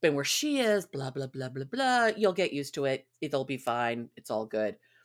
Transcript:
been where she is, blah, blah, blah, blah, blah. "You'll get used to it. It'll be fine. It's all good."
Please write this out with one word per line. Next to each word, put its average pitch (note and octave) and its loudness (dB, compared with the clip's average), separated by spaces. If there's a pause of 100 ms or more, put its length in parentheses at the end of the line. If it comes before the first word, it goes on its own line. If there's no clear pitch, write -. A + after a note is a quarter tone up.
been D#3 6
where C#3+ 0
she C#4+ 0
is, G#3 2
blah, C3+ -8
blah, C3+ -6
blah, C3 -8
blah, C3 -8
blah. B3 2 (100)
"You'll G#3 4
get F3 0
used C#3+ -6
to C#3 0
it. C3+ -2 (120)
It'll C#3 -2
be C3+ -4
fine. A#2 -2
It's - -12
all A2 0
good." G#2+ -2 (280)